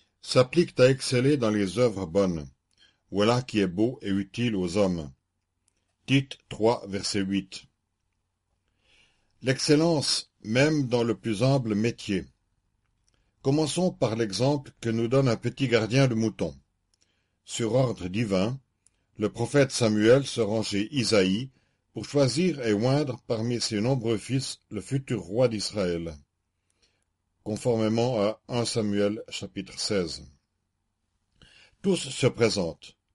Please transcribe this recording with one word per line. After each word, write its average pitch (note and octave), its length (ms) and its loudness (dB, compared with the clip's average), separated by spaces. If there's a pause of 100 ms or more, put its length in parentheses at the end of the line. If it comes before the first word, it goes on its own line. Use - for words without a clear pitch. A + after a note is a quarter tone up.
(220)
s'appliquent - 580 2
à B2+ 100 8
exceller C3+ 480 2
dans A2+ 140 0
les G2 260 0
œuvres G2+ 300 0
bonnes. E2+ 400 0 (640)
Voilà A2 300 2
qui A2 180 -2
est F#2+ 80 2
beau A2 340 -2
et G#2 80 -8
utile G2+ 460 -2
aux F2+ 220 -2
hommes. F2 340 0 (920)
Tite C3+ 320 -2 (120)
trois, A2 380 0
verset G2+ 320 -4
huit. G2 460 -4 (1800)
L'excellence, D3 880 2 (120)
même C#3 440 2
dans A#2+ 160 2
le A#2 120 0
plus G#2+ 280 -2
humble C3 320 2
métier. G#2 500 -2 (1160)
Commençons D#3 500 0
par A2+ 240 -2
l'exemple A#2+ 560 -2 (100)
que A#2 80 -2
nous A2+ 180 0
donne C3+ 200 2
un A2+ 80 2
petit B2 320 -4
gardien A#2 400 2
de B2 60 0
moutons. G2+ 420 -2 (880)
Sur A2+ 300 -4
ordre A2+ 340 0
divin, G#2 520 -2 (580)
le G#2 120 -2
prophète C3 420 0
Samuel A2+ 540 4
se - 140 -8
rend G#2+ 240 -2
chez G2+ 320 -2
Isaïe G#2+ 540 2 (420)
pour G#2+ 140 -10
choisir C#3 600 0
et A2+ 60 2
oindre B2+ 560 2
parmi A#2 320 -2
ses G#2+ 220 -2
nombreux A#2 360 0
fils C3 420 -6 (100)
le G#2+ 100 -8
futur B2+ 420 -4
roi G#2 280 0
d'Israël, F2+ 640 -4 (1300)
conformément A2+ 800 0
à G#2+ 260 -2
un A#2+ 160 -2
Samuel G#2 640 -2
chapitre - 500 -12
seize. D#2+ 460 -4 (1600)
Tous F#3+ 160 2
se C3 300 -2
présentent G2 680 -2 (200)